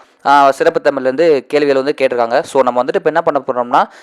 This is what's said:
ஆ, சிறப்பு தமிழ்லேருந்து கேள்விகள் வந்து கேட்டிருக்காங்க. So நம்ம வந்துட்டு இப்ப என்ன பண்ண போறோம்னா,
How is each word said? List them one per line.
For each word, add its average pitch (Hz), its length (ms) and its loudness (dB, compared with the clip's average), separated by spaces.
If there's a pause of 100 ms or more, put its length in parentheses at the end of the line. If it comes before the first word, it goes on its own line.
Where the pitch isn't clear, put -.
(260)
ஆ, 139 260 4
சிறப்பு 160 400 0
தமிழ்லேருந்து 139 480 0
கேள்விகள் 143 440 -2
வந்து 143 140 -4
கேட்டிருக்காங்க. 123 460 0
So 135 200 0
நம்ம 123 200 0
வந்துட்டு 139 120 -6
இப்ப - 180 -2
என்ன 165 80 0
பண்ண 147 240 -2
போறோம்னா, 123 380 -2 (200)